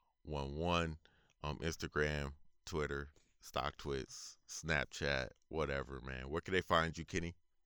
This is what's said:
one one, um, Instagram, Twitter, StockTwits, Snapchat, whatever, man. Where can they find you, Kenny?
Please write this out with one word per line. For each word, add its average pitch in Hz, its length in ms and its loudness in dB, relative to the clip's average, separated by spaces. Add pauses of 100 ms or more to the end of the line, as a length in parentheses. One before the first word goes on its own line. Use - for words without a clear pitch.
(220)
one 71 320 -4
one, 82 420 4 (460)
um, 73 200 -2
Instagram, 76 680 0 (340)
Twitter, 71 440 -2 (340)
StockTwits, - 920 -4 (120)
Snapchat, 69 800 0 (200)
whatever, 69 560 -2
man. 65 240 -6
Where 82 120 0
can 92 120 -4
they 90 80 6
find 82 360 4
you, 80 80 -6
Kenny? 85 300 -2 (300)